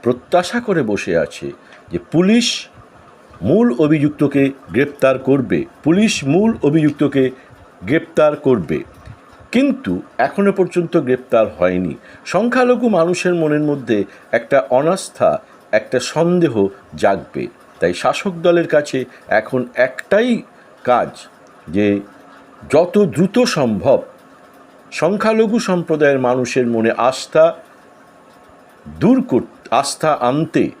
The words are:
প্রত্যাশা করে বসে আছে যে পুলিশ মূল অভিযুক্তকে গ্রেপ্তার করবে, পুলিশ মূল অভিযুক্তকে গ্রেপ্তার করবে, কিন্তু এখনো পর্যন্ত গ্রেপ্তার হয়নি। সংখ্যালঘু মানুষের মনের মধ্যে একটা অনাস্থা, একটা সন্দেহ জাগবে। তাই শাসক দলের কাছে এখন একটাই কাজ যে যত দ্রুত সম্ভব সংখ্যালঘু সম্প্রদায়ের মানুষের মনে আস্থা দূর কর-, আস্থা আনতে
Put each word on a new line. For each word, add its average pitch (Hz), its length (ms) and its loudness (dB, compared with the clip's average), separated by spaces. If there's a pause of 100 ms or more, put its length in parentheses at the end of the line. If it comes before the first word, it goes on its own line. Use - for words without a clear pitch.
প্রত্যাশা 180 580 -2
করে 190 240 -2
বসে 101 340 -2
আছে 73 340 -6 (400)
যে 87 80 -4 (120)
পুলিশ 208 560 2 (760)
মূল 214 380 2
অভিযুক্তকে 147 720 2 (200)
গ্রেপ্তার 135 480 0
করবে, 131 460 0 (180)
পুলিশ 180 400 2
মূল 196 400 0
অভিযুক্তকে 143 680 0 (520)
গ্রেপ্তার 151 520 0
করবে, 135 480 0 (680)
কিন্তু 226 500 0 (160)
এখনো 196 340 0
পর্যন্ত 180 460 -2
গ্রেপ্তার 127 480 0 (120)
হয়নি। 90 380 -2 (300)
সংখ্যালঘু 247 640 0
মানুষের 175 460 0
মনের 151 260 0
মধ্যে 123 420 -2 (280)
একটা 120 380 0
অনাস্থা, 127 680 0 (320)
একটা 107 280 0
সন্দেহ 156 680 0 (280)
জাগবে। 85 520 -2 (320)
তাই 90 140 0
শাসক - 380 -4
দলের 170 360 0
কাছে 147 380 -2 (220)
এখন 113 380 -2 (100)
একটাই 196 680 0 (420)
কাজ 120 260 0 (580)
যে 101 320 0 (720)
যত 175 340 2
দ্রুত 185 380 0
সম্ভব 120 580 0 (920)
সংখ্যালঘু 220 680 0
সম্প্রদায়ের 156 600 0
মানুষের 127 480 0
মনে 113 300 0
আস্থা 156 580 2 (1400)
দূর 240 220 4
কর-, - 500 -4
আস্থা 143 420 0
আনতে 135 560 0 (100)